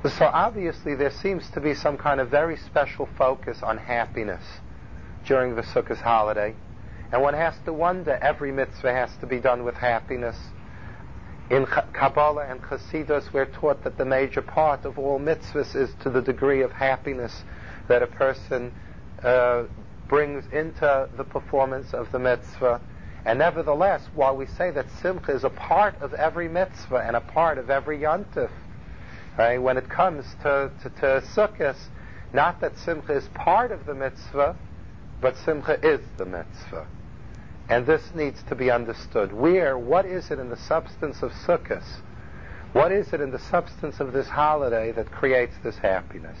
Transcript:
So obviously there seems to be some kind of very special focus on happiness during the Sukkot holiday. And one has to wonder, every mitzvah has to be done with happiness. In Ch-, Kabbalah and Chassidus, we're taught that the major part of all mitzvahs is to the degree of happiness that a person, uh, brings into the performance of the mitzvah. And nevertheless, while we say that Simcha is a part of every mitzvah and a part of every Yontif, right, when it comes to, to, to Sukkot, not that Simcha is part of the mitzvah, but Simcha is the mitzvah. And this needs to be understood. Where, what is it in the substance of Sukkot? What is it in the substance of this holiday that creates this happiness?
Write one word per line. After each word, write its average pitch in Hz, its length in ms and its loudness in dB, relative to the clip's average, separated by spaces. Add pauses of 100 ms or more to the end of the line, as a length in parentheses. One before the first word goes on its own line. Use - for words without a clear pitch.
So 147 220 4
obviously 165 680 2
there 135 160 2
seems 190 400 -2
to 151 100 -4
be 147 120 2
some 143 240 0
kind 139 220 2
of 127 100 0
very 151 280 4
special - 500 -2 (100)
focus 131 440 0
on 110 160 -2
happiness 110 680 -2 (800)
during 127 300 4
the 117 60 -2
Sukkot 113 360 0
holiday. 107 580 2 (560)
And 120 100 4
one 143 120 4
has 156 220 0 (100)
to 165 80 -4
wonder, 160 480 0
every 143 300 2
mitzvah 135 420 0
has 127 240 2
to - 80 -8
be 127 140 -2
done 123 240 2
with 120 120 -4
happiness. 120 640 -2 (1120)
In 131 160 4
Ch-, - 280 0
Kabbalah 147 520 2
and 127 160 -10
Chassidus, 143 720 -2
we're 135 140 2
taught - 360 0
that 120 140 -4
the 139 80 2
major 131 360 2
part 147 440 2
of 139 140 -8
all 139 200 2
mitzvahs 147 560 -2
is 131 160 2 (100)
to - 80 0
the 127 120 2
degree 135 400 2
of 127 100 2
happiness 131 720 -2 (440)
that 120 160 8
a 123 40 0
person, 127 640 0 (520)
uh, 123 400 6 (440)
brings 143 460 2
into 147 640 2
the 135 60 -4
performance 131 720 0
of 120 180 -4
the 127 80 0
mitzvah. 123 600 2 (460)
And 113 140 2
nevertheless, 156 760 4
while 135 200 4
we 135 100 -6
say 175 260 -2
that 135 180 -2 (120)
Simcha 180 300 -2
is 135 120 0
a 135 60 4
part 196 520 2
of 135 120 -6
every 160 340 0
mitzvah 165 580 0
and 117 100 0
a 117 60 4
part 156 360 2
of 123 120 -8
every 139 300 0
Yontif, 151 500 0 (880)
right, 117 200 4
when 127 200 2
it 127 120 -4
comes 165 360 2 (160)
to, 139 300 2 (120)
to, 131 60 -8
to 135 340 2 (100)
Sukkot, 190 440 2 (560)
not 160 280 4
that 165 160 -2
Simcha 160 360 -4
is 139 160 0
part 220 420 4
of - 140 -8
the 143 100 -6
mitzvah, 139 600 0 (640)
but 127 160 4
Simcha 151 480 0
is 151 160 6 (160)
the 95 80 -4
mitzvah. 82 640 -10 (840)
And 120 160 4
this 151 160 4 (140)
needs 147 340 -4
to 143 60 -2
be 127 160 2
understood. 113 600 0
Where, 143 460 4
what 143 280 2
is 180 260 -6
it 143 80 -4
in 123 100 -8
the 117 80 -8
substance - 640 -2
of 127 100 -2
Sukkot? - 520 -2 (880)
What 156 180 6
is 196 220 0
it 156 80 0
in 135 100 -2
the 123 80 -6
substance - 600 -2
of 135 120 -2
this 131 160 0
holiday 135 640 2
that 110 200 -4
creates 127 420 4 (100)
this 113 140 -4
happiness? 87 640 -2